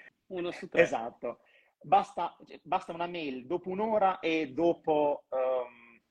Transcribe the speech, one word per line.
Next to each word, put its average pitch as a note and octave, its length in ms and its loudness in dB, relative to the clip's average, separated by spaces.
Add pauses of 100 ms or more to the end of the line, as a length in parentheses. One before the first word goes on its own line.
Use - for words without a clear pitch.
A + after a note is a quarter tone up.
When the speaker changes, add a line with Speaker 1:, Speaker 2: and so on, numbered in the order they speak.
(300)
Speaker 1:
uno F3 200 -6
su - 180 -12
tre. E3 140 4
Speaker 2:
Esatto. A#2+ 560 -2 (420)
Basta, F#3 560 2 (260)
basta F3+ 300 -4
una E3+ 140 -4
mail C#3+ 400 -6
dopo F3 220 -4
un'ora G3 500 2
e D#3+ 300 0
dopo, D3+ 800 2
ehm, A#2+ 680 -2 (100)